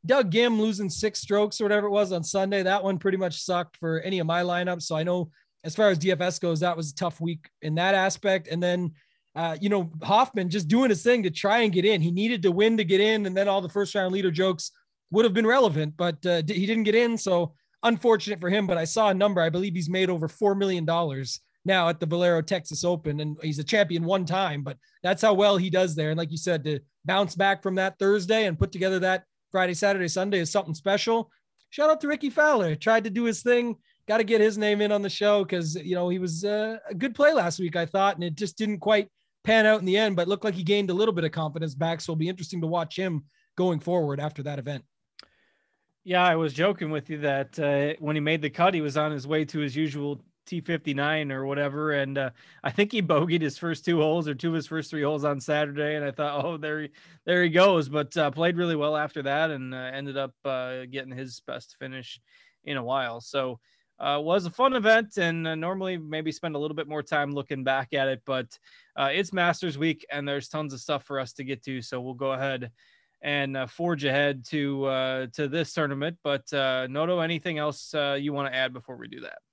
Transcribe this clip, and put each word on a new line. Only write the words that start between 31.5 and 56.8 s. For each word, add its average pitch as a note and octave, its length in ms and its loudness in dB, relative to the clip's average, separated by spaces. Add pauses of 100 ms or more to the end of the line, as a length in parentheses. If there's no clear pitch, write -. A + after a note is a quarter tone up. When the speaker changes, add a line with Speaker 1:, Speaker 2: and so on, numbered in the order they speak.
Speaker 1:
Shout D4+ 180 2
out D#4 120 4
to C#4+ 80 -2
Ricky D4 200 -2
Fowler. A#3+ 460 4
Tried A3 300 2
to A3 60 -4
do A#3 140 -2
his A3+ 200 -2
thing. A#3+ 320 2 (320)
Gotta A3 160 4
get G#3+ 160 4
his G#3+ 180 4
name G#3 220 2
in G#3 100 2
on G#3 120 2
the G3 60 -4
show G#3 360 2
'cause, E3+ 320 -4
you F3 180 -4
know, F3 140 0
he F#3 100 -2
was, F3 260 -6
uh, G#3+ 340 -2 (120)
a G#3 40 -8
good A3 200 -4
play D4 180 6
last F3+ 280 0
week, E3+ 160 -4
I E3+ 100 0
thought, G3 300 2
and F3 80 -6
it E3 100 -4
just F#3+ 240 -8
didn't G#3+ 220 -2
quite G3+ 280 2 (360)
pan A3 220 6
out G#3+ 120 6
in F#3 80 -2
the F#3 100 2
end, G#3 200 2
but F3 100 2
looked G3+ 180 -2
like G#3 100 0
he F3+ 100 -6
gained G3+ 260 2
a F3 40 0
little G#3 200 0
bit E3+ 80 -2
of D#3 80 0
confidence D#3 460 -6
back. E3 240 -2
So - 100 -8
it'll D#3+ 80 -2
be D#3+ 100 0
interesting F#3 340 -6
to E3 40 -2
watch E3 300 -4
him F3+ 280 -4 (320)
going F3+ 220 0
forward D#3 400 -2
after D3 240 -6
that C#3+ 160 -6
event. C3 260 -8 (1200)
Speaker 2:
Yeah, F3+ 140 4
I F3 140 6
was D#3+ 160 0
joking E3 380 0
with D3+ 200 -6
you D3+ 120 -6
that, C#3 360 -2
uh, C#3+ 400 0
when D3+ 160 -4
he D3+ 60 0
made D3+ 200 0
the D3 80 -4
cut, F3+ 260 2
he E3 60 0
was C#3+ 160 -2
on D3+ 140 0
his C#3 160 -8
way D#3 200 0
to D3+ 120 -8
his C#3 160 -4
usual C#3+ 480 -4 (240)
T F3 140 -8
fifty-nine D3+ 720 -2
or C3+ 140 -6
whatever. C#3+ 480 -2
And, C#3 220 -2
uh, C3+ 140 -2 (320)
I C3+ 80 -4
think G#3 220 0
he A3 100 0
bogeyed E3 400 2
his C#3+ 160 -4
first E3 260 -6
two E3+ 160 2
holes D#3 280 2
or D3 80 -4
two E3 140 -4
of E3 40 -2
his D#3 140 -4
first D#3 200 -8
three D3+ 140 -4
holes D3 220 -2
on C#3+ 160 -2
Saturday. D3+ 560 -2
And D3 80 -4
I C#3 80 -6
thought, C#3+ 320 -4
"Oh, E3 140 -6
there D3+ 240 -6